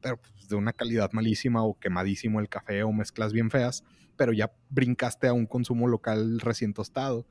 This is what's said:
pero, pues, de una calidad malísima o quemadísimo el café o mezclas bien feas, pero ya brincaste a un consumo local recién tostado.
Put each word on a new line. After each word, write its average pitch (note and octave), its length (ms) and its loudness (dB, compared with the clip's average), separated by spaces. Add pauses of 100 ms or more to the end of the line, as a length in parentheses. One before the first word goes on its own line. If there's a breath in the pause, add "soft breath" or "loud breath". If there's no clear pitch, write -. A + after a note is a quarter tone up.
pero, B2+ 200 -6
pues, - 280 -20
de G#2 60 -2
una G#2 180 0
calidad A#2 400 0
malísima A2+ 500 0
o G#2+ 160 -2
quemadísimo G2 600 -2
el G#2 100 -4
café G2+ 340 -4
o A2 80 0
mezclas G#2+ 420 -2
bien A2+ 160 2
feas, B2 340 0 (320 soft breath)
pero A#2+ 180 2
ya G#2+ 180 0 (180)
brincaste B2+ 580 0
a B2 60 4
un A#2+ 140 2
consumo A#2+ 400 0
local A2+ 520 0
recién A#2 340 -2
tostado. B2+ 580 -4